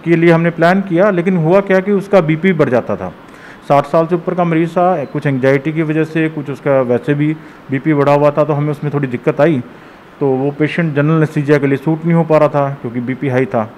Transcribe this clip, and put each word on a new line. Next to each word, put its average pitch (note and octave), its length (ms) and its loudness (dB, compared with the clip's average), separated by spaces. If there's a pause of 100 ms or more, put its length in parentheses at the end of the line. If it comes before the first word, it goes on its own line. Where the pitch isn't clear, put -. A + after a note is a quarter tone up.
के E3 120 2
लिए E3+ 140 4
हमने E3+ 200 2
प्लान E3+ 300 2
किया, F#3+ 300 0
लेकिन F#3 260 0
हुआ E3+ 240 2
क्या F#3+ 200 0
कि G3+ 120 -2
उसका G3 280 2
बीपी D#3+ 320 0
बढ़ D3+ 160 2
जाता A2+ 280 0
था। F2+ 120 -8 (600)
साठ C#3+ 180 4
साल E3 200 0
से F3 80 -2
ऊपर F3 200 -4
का F3 100 0
मरीज E3 280 0
था, F3 320 0
कुछ D3 220 -6
anxiety C3+ 460 0
की D#3+ 100 -4
वजह D#3 220 0
से, D#3+ 240 -2
कुछ D3+ 220 -8
उसका C3+ 300 0
वैसे B2 340 0
भी D3+ 220 -2 (340)
बीपी C#3 240 -2
बढ़ा C#3+ 180 2
हुआ D3 180 4
था, D3+ 140 0
तो D3+ 80 -2
हमें D3 180 -2
उसमें C#3+ 240 -6
थोड़ी C#3+ 140 -2
दिक्कत B2 320 -2
आई। D3 220 2 (580)
तो C#3+ 60 0
वो C3+ 240 0
patient D3+ 440 -2
general D3 220 2
anesthesia D3+ 420 2
के C#3 80 0
लिए C#3 100 2
suit D#3+ 280 -4
नहीं E3+ 100 2
हो E3 100 2
पा D#3 140 2
रहा D3+ 100 4
था C#3 320 -2
क्योंकि B2 200 -6
बीपी B2+ 280 -4
हाई B2+ 180 0
था। A2+ 180 -2 (140)